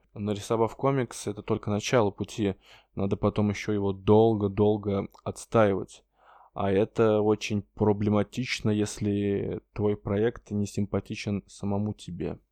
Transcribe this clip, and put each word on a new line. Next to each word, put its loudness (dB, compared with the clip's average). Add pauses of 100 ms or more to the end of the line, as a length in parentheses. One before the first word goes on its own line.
(140)
нарисовав 0
комикс, -2
это -8
только -2
начало 2
пути, -2 (420)
надо 0
потом 0
ещё -4
его 0
долго-долго 2 (160)
отстаивать. 0 (520)
А -2
это 2
очень 0 (120)
проблематично, 0
если -2 (120)
твой 0
проект -2
не -2
симпатичен -4
самому -4
тебе. -10 (140)